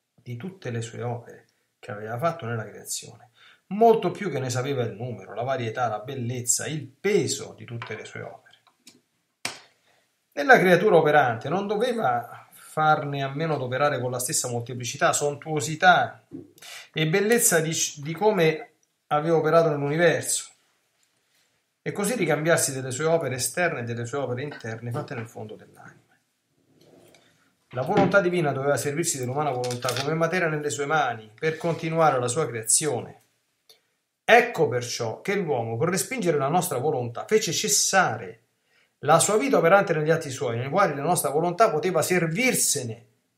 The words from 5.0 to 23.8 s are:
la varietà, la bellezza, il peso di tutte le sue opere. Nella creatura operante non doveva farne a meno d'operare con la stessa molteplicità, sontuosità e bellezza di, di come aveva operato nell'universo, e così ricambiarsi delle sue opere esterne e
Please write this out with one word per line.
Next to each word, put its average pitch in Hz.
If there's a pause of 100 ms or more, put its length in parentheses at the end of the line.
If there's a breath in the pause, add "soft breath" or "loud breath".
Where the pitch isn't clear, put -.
la 110
varietà, 123
la 107
bellezza, 120
il 139
peso 135
di 110
tutte 117
le -
sue 113
opere. - (1700 loud breath)
Nella 269
creatura 185
operante 143
non 196
doveva 202
farne 143
a 135
meno 147
d'operare 131
con 123
la 123
stessa -
molteplicità, 120
sontuosità 151 (680 loud breath)
e 156
bellezza 202
di, 156 (220)
di 147
come 175 (320)
aveva 156
operato 156
nell'universo, 143 (1300)
e 156
così 202
ricambiarsi 156
delle 127
sue 151
opere 151
esterne 151
e 117